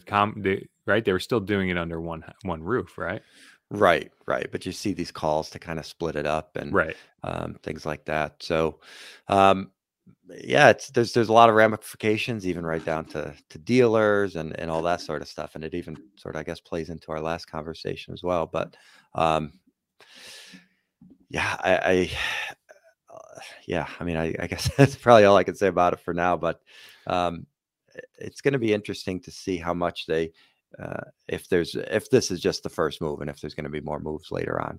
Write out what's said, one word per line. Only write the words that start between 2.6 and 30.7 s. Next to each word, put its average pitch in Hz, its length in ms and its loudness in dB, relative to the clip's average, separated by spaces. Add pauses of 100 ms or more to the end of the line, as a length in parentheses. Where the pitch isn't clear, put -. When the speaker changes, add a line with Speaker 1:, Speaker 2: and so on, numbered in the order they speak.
Speaker 1:
roof, 95 340 -4
right? 90 240 -6 (520)
Speaker 2:
Right, 92 400 4 (140)
right. - 260 -2
But - 120 -8
you 95 60 -6
see 98 220 -4
these 82 180 -6
calls 78 400 -2
to - 80 -16
kinda 80 240 -8
split 80 320 -6
it 73 100 -4
up 78 320 -2
and, 71 160 -6
Speaker 1:
Right. 82 240 0 (280)
Speaker 2:
um, 50 300 -8 (100)
things 78 200 -8
like 76 200 -8
that. 76 360 -4
So, 80 380 0 (480)
um, 98 460 4 (680)
yeah, 131 280 6
it's, - 220 4
there's, 117 220 2
there's 113 180 2
a - 20 4
lot 117 160 10
of 110 80 6
ramifications, 110 920 2
even 85 180 -4
right 80 200 -4
down 80 220 -4
to, 76 280 -8 (140)
to - 100 -20
dealers 107 800 4
and, 80 240 -8
and 82 100 -6
all 80 120 -2
that 85 180 0
sort 76 200 -6
of 73 60 -12
stuff. 78 300 -12
And 78 80 -10
it 80 100 -8
even 85 220 -10 (180)
sort - 220 -14
of, - 20 -6
I 78 60 -8
guess, 82 160 -10
plays 82 300 -8
into 82 200 -14
our 78 100 -6
last 82 260 -6
conversation 80 680 -10
as 87 80 -14
well. 87 240 0
But, - 300 -6 (400)
um, 78 360 0 (1800)
yeah, - 300 -4
I, 92 180 2
I, 90 340 2 (1000)
uh, - 280 -20 (260)
yeah, 80 220 -4 (100)
I 80 60 -8
mean, 85 120 -2
I, 80 220 -2
I 85 80 -4
guess - 280 -4
<laughs> - 20 -2
that's 139 180 6
probably 117 300 10
all 101 120 10
I 92 60 6
can 92 140 -4
say 101 100 2
about 87 260 4
it 87 60 -6
for 87 160 -6
now. 87 220 2
But, 80 240 -4 (480)
um, 87 380 -2 (500)
i-, - 40 -14 (180)
it's - 220 -14
gonna 139 200 0
be 110 120 0
interesting 98 500 -4
to - 100 -20
see 95 240 -6
how 85 180 -4
much 87 320 -4
they, 82 240 -2 (480)